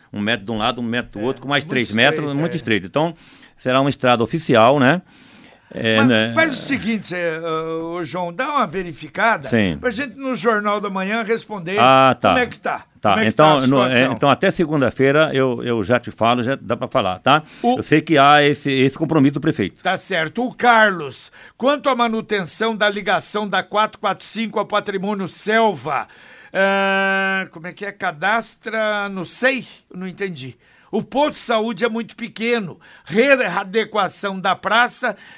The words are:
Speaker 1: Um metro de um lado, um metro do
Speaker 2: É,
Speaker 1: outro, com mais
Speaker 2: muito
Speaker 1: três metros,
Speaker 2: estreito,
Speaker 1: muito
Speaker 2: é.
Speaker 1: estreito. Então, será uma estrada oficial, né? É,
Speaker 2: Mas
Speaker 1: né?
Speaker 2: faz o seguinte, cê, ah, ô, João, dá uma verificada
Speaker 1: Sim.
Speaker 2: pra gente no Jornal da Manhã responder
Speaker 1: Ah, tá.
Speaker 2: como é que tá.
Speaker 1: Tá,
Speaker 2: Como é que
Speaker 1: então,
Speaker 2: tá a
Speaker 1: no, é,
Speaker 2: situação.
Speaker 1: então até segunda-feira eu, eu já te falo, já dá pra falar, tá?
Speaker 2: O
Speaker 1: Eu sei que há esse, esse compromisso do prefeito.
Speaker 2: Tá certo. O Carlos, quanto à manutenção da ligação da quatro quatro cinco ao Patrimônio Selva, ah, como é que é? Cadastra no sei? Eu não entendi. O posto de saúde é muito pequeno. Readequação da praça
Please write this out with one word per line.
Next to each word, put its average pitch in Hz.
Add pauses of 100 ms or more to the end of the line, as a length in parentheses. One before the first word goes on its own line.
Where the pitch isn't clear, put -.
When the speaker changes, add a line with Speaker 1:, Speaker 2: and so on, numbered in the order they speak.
(120)
Speaker 1:
Um 104
metro 104
de 101
um 110
lado, 120
um -
metro 117
do 101
Speaker 2:
É, 104
Speaker 1:
outro, 131
com 127
mais 143
Speaker 2:
muito 156
Speaker 1:
três 123
metros, 135
Speaker 2:
estreito, 143
Speaker 1:
muito 165
Speaker 2:
é. -
Speaker 1:
estreito. 104
Então, 156 (420)
será 127
uma 139
estrada 120
oficial, 131
né? 147 (680)
É, 110
Speaker 2:
Mas 110
Speaker 1:
né? 113
Speaker 2:
faz 320
o -
seguinte, 214
cê, 170
ah, 160
ô, 170
João, 175
dá 247
uma 269
verificada 175
Speaker 1:
Sim. 98
Speaker 2:
pra 247
gente 247
no 269
Jornal 208
da 202
Manhã 196
responder 202
Speaker 1:
Ah, 131
tá. 104
Speaker 2:
como 95
é 247
que -
tá. 151 (160)
Speaker 1:
Tá, 107
Speaker 2:
Como 98
é -
que 110
Speaker 1:
então, 156
Speaker 2:
tá 131
a 131
Speaker 1:
no, 131
é, 123
Speaker 2:
situação. 131
Speaker 1:
então 139
até 139
segunda-feira 143
eu, 131
eu 120
já 117
te 110
falo, 120
já 131
dá 113
pra 120
falar, 95
tá? 147 (180)
Speaker 2:
O 240
Speaker 1:
Eu -
sei 151
que 156
há 143
esse, 143
esse 135
compromisso 147
do 160
prefeito. 160
Speaker 2:
Tá 185
certo. 175
O 208
Carlos, 202 (260)
quanto 277
à 262
manutenção 220
da 208
ligação 202
da 190
quatro 214
quatro 196
cinco 220
ao 202
Patrimônio 202
Selva, 156 (460)
ah, 196
como 170
é 175
que 202
é? 202
Cadastra 208
no 190
sei? 254 (260)
Eu -
não 185
entendi. 165 (400)
O 220
posto 294
de -
saúde 220
é 233
muito 226
pequeno. 226 (240)
Readequação 202
da 180
praça 233 (200)